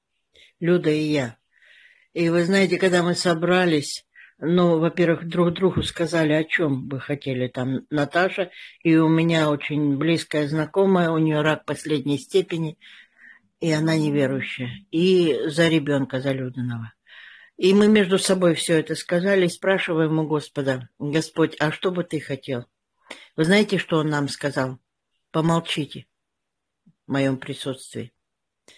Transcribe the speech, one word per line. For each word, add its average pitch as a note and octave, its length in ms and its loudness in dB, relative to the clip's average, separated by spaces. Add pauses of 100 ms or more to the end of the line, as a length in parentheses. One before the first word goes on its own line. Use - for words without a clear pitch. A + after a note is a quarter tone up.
(600)
Люда E3 300 2
и D3+ 120 0
я. C#3+ 360 -2 (760)
И E3+ 160 0
вы E3+ 160 2
знаете, F#3 340 2
когда F3+ 240 4
мы F3 120 2
собрались, E3+ 880 0 (340)
ну, E3+ 400 2
во-первых, E3 500 0
друг E3+ 260 0
другу F3+ 280 0
сказали, D#3+ 500 0
о D#3 120 2
чем C#3+ 440 -2
бы C3+ 120 -8
хотели C3 480 -4
там B2+ 420 -6
Наташа. F3 600 -2 (320)
И D#3+ 140 4
у D#3+ 120 4
меня D#3+ 420 2
очень D3 460 -2
близкая D3+ 520 -2
знакомая, E3+ 640 2
у D#3+ 80 0
нее D#3 240 2
рак D3+ 220 0
последней C#3+ 540 -4
степени. E3 580 -4 (880)
И E3 80 2
она D#3+ 240 2
неверующая, C3+ 920 -2
и E3 580 2
за E3 200 2
ребенка, C#3 520 0
за C3+ 120 -2
Людиного. B2 600 -8 (640)
И F#3 160 4
мы G#3 160 6
между F#3+ 300 4
собой F#3 360 2
все - 200 -2
это D#3 200 -2
сказали, F3+ 520 0
и - 20 0
спрашиваем E3 720 0
у D#3 80 0
Господа: C3+ 720 -4
"Господь, D#3 600 -2
а D3+ 140 0
что - 180 -4
бы F3 140 -4
ты D#3 160 -8
хотел?" C3 460 -10 (720)
Вы D#3+ 80 2
знаете, G3+ 340 2
что E3+ 180 -2
он D#3 120 0
нам C#3+ 200 0
сказал? C3 500 -4 (520)
"Помолчите D#3+ 760 -2 (1000)
в C#3 60 -8
моем C3+ 260 0
присутствии". B2+ 760 -12 (640)